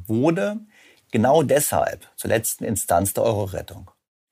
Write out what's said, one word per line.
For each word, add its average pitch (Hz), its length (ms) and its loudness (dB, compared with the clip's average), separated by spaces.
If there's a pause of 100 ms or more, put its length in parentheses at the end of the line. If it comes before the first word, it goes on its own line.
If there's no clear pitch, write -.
wurde 170 520 0 (520)
genau 131 320 4
deshalb - 640 0 (100)
zur - 120 -8
letzten 113 360 -2
Instanz 101 500 0
der 107 100 0
Euro-Rettung. 95 680 -4 (420)